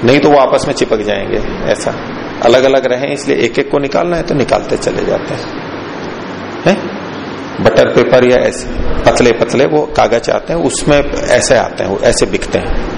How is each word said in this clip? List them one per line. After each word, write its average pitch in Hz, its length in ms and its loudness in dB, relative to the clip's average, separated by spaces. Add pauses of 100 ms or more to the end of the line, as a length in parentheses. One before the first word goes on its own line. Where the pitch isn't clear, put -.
नहीं 135 160 6
तो 147 100 4
वो 143 80 6
आपस 131 300 2
में 143 60 -2
चिपक 117 280 0
जाएंगे। 101 400 -2 (300)
ऐसा 113 220 -2 (500)
अलग 120 200 4
अलग 135 220 4
रहे, 131 280 -2
इसलिए 139 240 -2
एक 117 220 0
एक 139 120 -2
को 143 80 2
निकालना 170 380 -2
है 156 60 -4
तो - 120 -2
निकालते 120 420 0
चले 95 280 -2
जाते 98 280 -4
हैं, 101 120 -8 (1200)
हैं? 185 120 2 (840)
बटर - 320 4
पेपर 123 340 4
या 123 80 4
ऐसे - 320 -2 (360)
पतले 120 260 4
पतले 120 340 2
वो 156 160 2 (160)
कागज 113 320 0
आते 107 240 -2
हैं, 170 80 -2
उसमें 147 360 2 (160)
ऐसे - 420 2
आते - 280 0
हैं, 95 80 -4
वो 98 120 -4
ऐसे 117 220 4
बिकते - 340 -2
हैं। - 380 -2